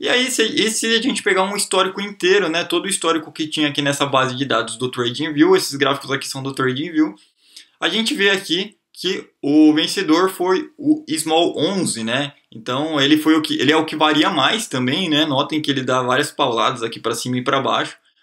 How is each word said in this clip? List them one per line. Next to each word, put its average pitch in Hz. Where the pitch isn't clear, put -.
E 139
aí, 254
se, 190
e 185
se 226
a 226
gente 254
pegar 190
um 202
histórico 185
inteiro, 196
né? 165
Todo 170
o -
histórico 165
que 160
tinha 151
aqui 143
nessa 143
base 127
de 135
dados 113
do 123
TradingView, 143
esses 151
gráficos 135
aqui 135
são 135
do 135
TradingView, 151
a 165
gente 226
vê 196
aqui 190
que -
o 151
vencedor 170
foi 180
o 151
Small 160
onze, 151
né? 131
Então 139
ele 143
foi 156
o 156
que, 151
ele 135
é 160
o 156
que 156
varia 156
mais 160
também, 143
né? 151
Notem 147
que 147
ele 135
dá 127
várias 127
pauladas 120
aqui 113
pra 113
cima 123
e 123
pra 139
baixo, 117